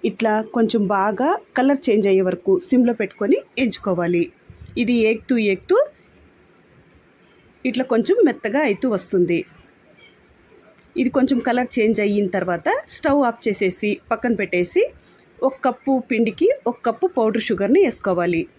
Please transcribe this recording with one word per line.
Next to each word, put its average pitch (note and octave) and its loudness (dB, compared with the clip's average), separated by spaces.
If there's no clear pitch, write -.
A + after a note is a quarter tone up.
ఇట్లా A3 -2
కొంచెం A3 0
బాగా G#3+ 0
కలర్ C4+ 2
చేంజ్ G#3 2
అయ్యే F#3+ 4
వరకు F#3 0
సిమ్లో A#3+ 2
పెట్టుకొని A3 -2
ఎంచుకోవాలి. F3 -2
ఇది A#3+ 0
ఏగుతూ A3+ 0
ఏగుతూ G#3 0
ఇట్లా B3+ -2
కొంచెం B3+ 2
మెత్తగా A#3+ 0
అవుతూ B3+ -2
వస్తుంది. F3+ 0
ఇది C4 0
కొంచెం C4 0
కలర్ B3 -2
చేంజ్ G#3+ 2
అయిన G3+ 0
తర్వాత F3+ -2
స్టవ్ C#4+ 0
ఆఫ్ A#3 -6
చేసేసి G3+ -2
పక్కన A#3 -2
పెట్టేసి F#3+ 0
ఒక C4+ 0
కప్పు C4 -2
పిండికి A#3 0
ఒక - -4
కప్పు A#3 -2
పౌడర్ A3 0
షుగర్ని G#3 2
వేసుకోవాలి. F3 -2